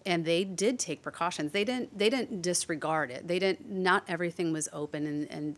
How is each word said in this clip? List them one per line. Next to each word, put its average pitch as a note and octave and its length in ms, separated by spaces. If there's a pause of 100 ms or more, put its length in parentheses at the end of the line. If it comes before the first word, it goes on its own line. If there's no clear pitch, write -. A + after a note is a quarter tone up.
And E3+ 220
they E3+ 180
did G3 340
take D3+ 220
precautions. D3+ 520
They G3+ 120
didn't, B3 320
they G3+ 140
didn't A3+ 320
disregard D#3+ 680
it. B2+ 160
They F3 120
didn't, F#3+ 320
not F#3 380
everything E3+ 440
was D#3 220
open, D3+ 320
and, D3 240
and D3+ 280